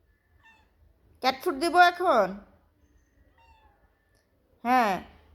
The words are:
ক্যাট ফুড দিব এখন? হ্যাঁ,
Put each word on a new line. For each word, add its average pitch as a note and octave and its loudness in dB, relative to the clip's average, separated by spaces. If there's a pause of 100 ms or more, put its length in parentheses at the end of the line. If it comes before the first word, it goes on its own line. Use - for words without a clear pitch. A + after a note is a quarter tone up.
(1200)
ক্যাট C4 -2
ফুড E4+ -4
দিব E4+ -2 (160)
এখন? E4 0 (2250)
হ্যাঁ, A#3 0 (420)